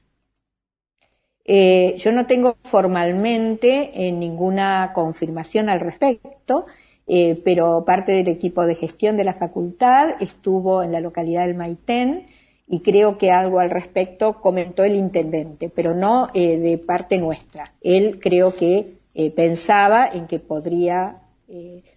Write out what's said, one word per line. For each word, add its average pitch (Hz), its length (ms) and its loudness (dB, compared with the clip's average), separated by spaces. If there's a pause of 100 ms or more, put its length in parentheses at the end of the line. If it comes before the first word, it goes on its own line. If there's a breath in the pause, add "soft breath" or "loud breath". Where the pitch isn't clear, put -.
(1400)
Eh, 185 540 4
yo 220 140 0
no 247 140 0
tengo 247 360 2
formalmente, 220 1300 0
eh, 185 200 -4
ninguna 185 840 -2
confirmación 165 720 -4
al 180 120 0
respecto, 262 840 -4 (420 soft breath)
eh, 170 360 2
pero 170 400 2
parte 190 280 0
del 185 160 2
equipo 170 380 -2
de 165 100 0
gestión 208 400 -4
de 202 80 0
la 190 100 -4
facultad 247 760 0 (100)
estuvo 185 640 -2
en 170 80 -6
la 165 80 -2
localidad 170 440 -4
del 175 120 -4
Maitén 240 680 -4 (420 soft breath)
y 175 140 -4
creo 202 360 2
que 185 140 2
algo 185 260 2
al 175 120 2
respecto 190 680 -4
comentó 180 440 0
el 208 100 2
intendente, 165 760 -4
pero 170 220 -2
no, 220 420 0
eh, 170 220 2
de 165 220 0
parte 180 400 -2
nuestra. 160 600 -8
Él 190 420 2
creo 185 320 2
que, 185 400 0 (180)
eh, 156 200 -2
pensaba 202 720 2
en 170 220 -6
que 165 100 -4
podría, 180 800 -4 (320)
eh, 175 360 -20 (120)